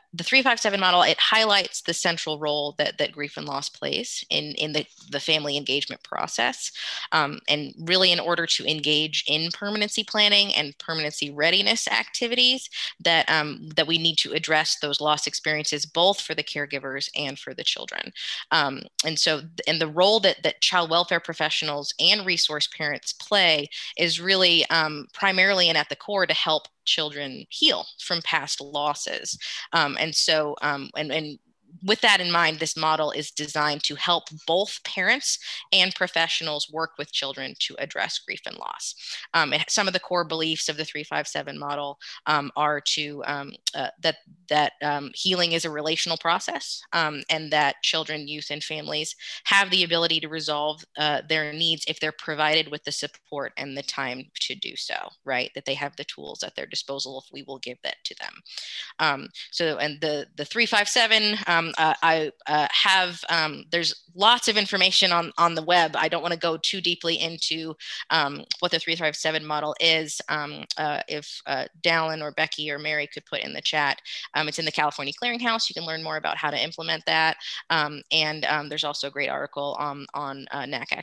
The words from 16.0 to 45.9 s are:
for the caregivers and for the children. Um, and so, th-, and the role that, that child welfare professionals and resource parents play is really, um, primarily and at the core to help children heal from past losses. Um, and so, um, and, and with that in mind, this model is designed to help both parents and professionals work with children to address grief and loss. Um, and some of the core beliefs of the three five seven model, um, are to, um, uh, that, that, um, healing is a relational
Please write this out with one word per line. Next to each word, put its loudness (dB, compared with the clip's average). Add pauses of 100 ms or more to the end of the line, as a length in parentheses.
for -6
the -4
caregivers -6
and -6
for -12
the -6
children. -4 (380)
Um, 2 (240)
and -2
so, 2
th-, -14 (160)
and 2
the 2
role 6
that, 2
that 0
child 4
welfare 2
professionals -2
and 4
resource 2
parents -4
play 4 (280)
is 0
really, 6
um, 0
primarily 4
and 2
at 0
the -6
core 0
to 2
help 0 (200)
children -4
heal 2 (140)
from -4
past -2
losses. -2 (340)
Um, 2
and -2
so, 2
um, -2
and, -4
and -4 (460)
with 2
that 6
in 0
mind, 4
this -2
model 2
is -6
designed -2
to 0
help 0 (220)
both 0
parents 0 (320)
and 6
professionals 0
work -4
with -8
children -6
to -4
address -4
grief -10
and -10
loss. -8 (400)
Um, 4
and 2
some 2
of 0
the 0
core 0
beliefs -2
of -4
the -4
three -8
five -4
seven -8
model, -6 (280)
um, 2
are 2
to, -4
um, -6 (220)
uh, -2 (120)
that, 2 (320)
that, 4 (100)
um, -2
healing 2
is 0
a -4
relational -2